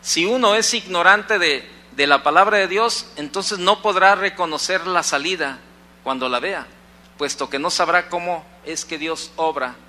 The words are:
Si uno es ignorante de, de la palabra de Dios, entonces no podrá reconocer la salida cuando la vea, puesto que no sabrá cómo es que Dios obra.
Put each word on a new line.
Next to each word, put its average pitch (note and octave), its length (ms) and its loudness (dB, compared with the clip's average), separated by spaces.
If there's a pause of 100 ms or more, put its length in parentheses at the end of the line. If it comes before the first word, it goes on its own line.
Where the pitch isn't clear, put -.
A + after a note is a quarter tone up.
Si E3 240 0
uno A3 300 2
es A3 180 0
ignorante F#3+ 640 2
de, D3+ 300 0 (240)
de C#3+ 160 0
la C#3+ 160 4
palabra G3 340 4
de F#3+ 80 2
Dios, G#3+ 480 -2
entonces F#3 440 -6
no G3 240 2
podrá G3 340 4
reconocer F3+ 720 -4
la F3 180 0
salida D3 560 -4 (420)
cuando C3 260 -4
la B2 120 -2
vea, E3 260 -6 (500)
puesto C#3+ 320 -6
que C#3 120 -6
no E3 100 -2
sabrá F3 380 2
cómo F3 360 -6 (200)
es D#3+ 200 -10
que D#3+ 140 -10
Dios D#3 380 -8
obra. D3 400 -2 (120)